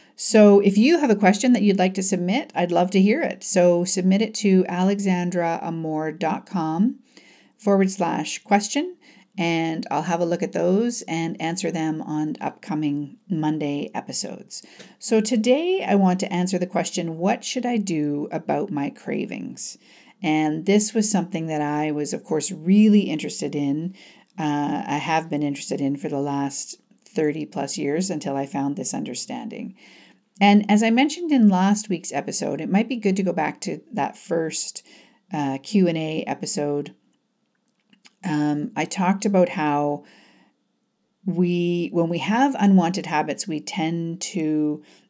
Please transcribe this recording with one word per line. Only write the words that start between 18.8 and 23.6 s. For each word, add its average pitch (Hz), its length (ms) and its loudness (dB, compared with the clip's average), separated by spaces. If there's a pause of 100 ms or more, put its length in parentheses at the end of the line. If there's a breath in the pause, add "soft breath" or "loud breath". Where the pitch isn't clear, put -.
cravings?" - 880 -10 (460 soft breath)
And 156 420 0
this 208 280 2
was 214 180 0
something 180 360 -2
that 156 120 -2
I 147 320 -2
was, 147 220 -4
of 156 100 -8
course, 156 260 -2
really 202 520 6
interested 151 540 -4
in. 151 380 -2 (460 loud breath)